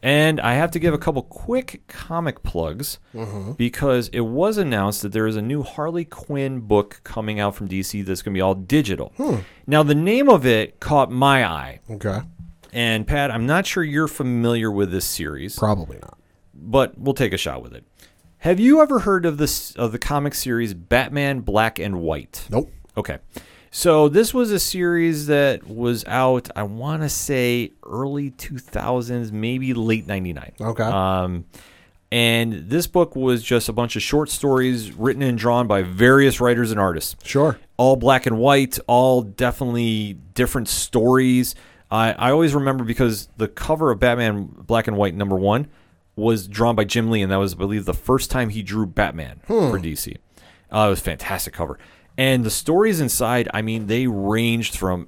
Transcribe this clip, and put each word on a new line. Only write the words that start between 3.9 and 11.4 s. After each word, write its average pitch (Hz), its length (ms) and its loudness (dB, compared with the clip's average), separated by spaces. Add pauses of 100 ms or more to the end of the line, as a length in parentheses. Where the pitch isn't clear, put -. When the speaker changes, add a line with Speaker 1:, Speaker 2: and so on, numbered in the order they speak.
Speaker 1:
it 117 140 -4
was 156 360 0
announced 107 460 0
that 101 80 -6
there 110 160 0
is 110 80 -2
a 104 80 -4
new 139 180 -4
Harley 165 440 -6
Quinn 135 560 -6
book 104 420 0
coming 107 360 -6
out 101 140 0
from 101 140 -8
D 95 160 -4
C 101 180 -6
that's 95 220 -4
gonna 101 100 -4
be 92 80 0
all 95 140 2
digital. 95 640 -2
Speaker 2:
Hmm. 262 180 -2 (320)
Speaker 1:
Now, 151 160 4
the 147 100 4
name 208 340 2
of 185 160 6
it 110 360 2
caught 139 320 2
my 131 340 4